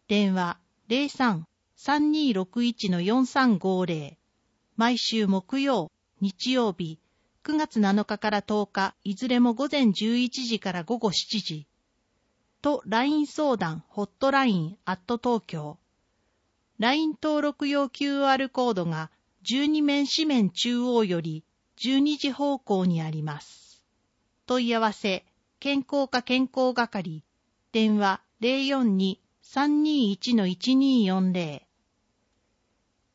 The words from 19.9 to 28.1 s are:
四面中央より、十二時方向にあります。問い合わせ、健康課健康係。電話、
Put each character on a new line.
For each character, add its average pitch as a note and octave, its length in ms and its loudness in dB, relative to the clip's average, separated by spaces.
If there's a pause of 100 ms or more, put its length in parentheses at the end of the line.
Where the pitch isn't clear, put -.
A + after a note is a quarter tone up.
四 D#4 200 -2
面 A#3 240 2
中 A#3+ 300 -2
央 A#3+ 240 2
よ F3+ 160 -2
り、 D#3 220 -8 (340)
十 C4+ 240 0
二 D4 160 2
時 C#4 160 -4
方 C#4 260 -2
向 F#3+ 260 0
に E3+ 180 2
あ D#3 80 -6
り D#3 120 -6
ま D3 180 -8
す。 - 420 -20 (640)
問 B3 220 0
い A#3 60 0
合 A3+ 60 2
わ A3 120 2
せ、 F#3+ 320 -4 (340)
健 C#4 200 -2
康 C#4 280 -2
課 B3 160 -2
健 B3+ 200 0
康 B3+ 320 0
係。 F#3+ 500 -4 (480)
電 A3 240 4
話、 G3 240 2 (200)